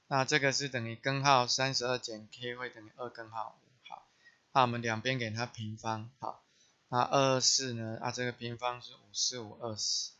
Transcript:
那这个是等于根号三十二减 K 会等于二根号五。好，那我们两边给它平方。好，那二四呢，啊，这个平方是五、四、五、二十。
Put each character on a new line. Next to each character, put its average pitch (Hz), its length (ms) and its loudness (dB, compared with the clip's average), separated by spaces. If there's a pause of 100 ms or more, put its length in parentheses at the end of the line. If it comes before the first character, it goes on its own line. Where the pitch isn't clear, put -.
那 135 160 2
这 147 160 4
个 135 120 4
是 139 180 -2
等 120 180 -4
于 113 80 -8
根 139 280 0
号 131 240 8
三 135 260 2
十 123 120 -2
二 127 120 0
减 107 340 -10
K 123 240 -8
会 123 140 -8
等 117 160 -18
于 107 120 -20
二 123 120 -8
根 113 220 -14
号 110 280 -8
五。 - 300 -20
好， - 180 -16 (440)
那 135 100 6
我 123 60 6
们 120 140 -2
两 110 200 -2
边 127 160 0
给 113 140 -4
它 113 140 -2
平 110 320 -8
方。 110 420 -6
好， - 240 -8 (460)
那 123 120 2
二 135 380 4
四 127 340 2
呢， 113 280 -6
啊， 127 100 -2
这 123 140 -4
个 123 60 -2
平 120 260 -6
方 123 240 -4
是 127 120 -16
五、 104 200 -20
四、 - 260 -2
五、 107 220 -10
二 113 140 -4
十。 - 440 -4